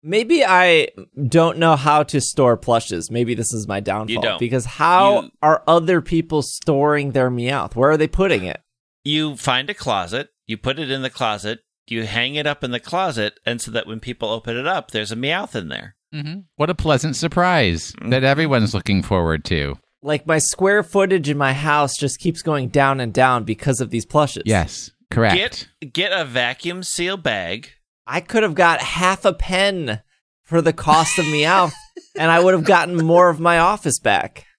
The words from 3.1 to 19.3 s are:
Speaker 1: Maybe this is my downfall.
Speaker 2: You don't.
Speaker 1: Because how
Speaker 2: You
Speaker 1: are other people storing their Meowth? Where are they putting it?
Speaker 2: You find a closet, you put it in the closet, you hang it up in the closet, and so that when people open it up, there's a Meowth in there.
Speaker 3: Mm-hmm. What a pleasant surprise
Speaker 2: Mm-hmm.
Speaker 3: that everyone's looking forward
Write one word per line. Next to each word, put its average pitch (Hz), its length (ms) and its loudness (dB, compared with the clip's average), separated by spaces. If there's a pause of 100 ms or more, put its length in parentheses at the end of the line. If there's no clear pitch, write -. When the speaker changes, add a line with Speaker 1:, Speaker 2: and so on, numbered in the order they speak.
Speaker 1:
Maybe 120 220 -2
this 110 200 -4
is 107 140 -6
my 101 120 -6
downfall. 104 340 -6
Speaker 2:
You 120 80 -2
don't. 104 180 -2
Speaker 1:
Because 120 260 -2
how 180 580 2
Speaker 2:
You - 80 -18 (100)
Speaker 1:
are 151 260 2
other 170 340 2
people 165 420 -2
storing 147 680 0
their 127 200 2
Meowth? 120 440 -4
Where 131 160 4
are 156 60 2
they 156 100 2
putting 165 380 0
it? - 160 -10 (420)
Speaker 2:
You 151 340 -4
find 131 320 -2
a 208 40 -8
closet, 107 560 -4 (160)
you 110 120 -8
put 135 220 -6
it 139 120 -6
in 135 100 -6
the 131 80 -6
closet, 107 520 -6 (260)
you 113 160 -6
hang 117 320 -4
it 147 100 -4
up 147 180 -4
in 127 80 -6
the 120 80 -6
closet, 139 680 -6
and 117 160 -6
so 117 100 -12
that 113 160 -6
when 110 120 -12
people 117 300 -10
open 113 280 -6
it 131 100 -6
up, 175 240 -6
there's 107 200 -6
a 113 40 -8
Meowth 160 400 -6
in 87 140 -8
there. 65 260 -14 (180)
Speaker 3:
Mm-hmm. 151 260 -10 (180)
What 151 120 0
a 180 60 -2
pleasant 151 400 0
surprise 160 800 0
Speaker 2:
Mm-hmm. - 180 -12
Speaker 3:
that 131 120 2
everyone's 139 500 2
looking 98 280 0
forward 82 440 0